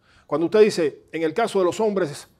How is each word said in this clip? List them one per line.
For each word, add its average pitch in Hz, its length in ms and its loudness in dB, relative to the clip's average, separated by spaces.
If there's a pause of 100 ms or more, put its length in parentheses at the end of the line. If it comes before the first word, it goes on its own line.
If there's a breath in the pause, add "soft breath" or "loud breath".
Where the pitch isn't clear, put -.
(260 soft breath)
Cuando 151 200 -2
usted 214 140 4
dice, 180 500 2
en 165 140 -6
el 156 100 -2
caso 220 240 -2
de 185 60 2
los 175 160 -2
hombres 190 480 -4 (120)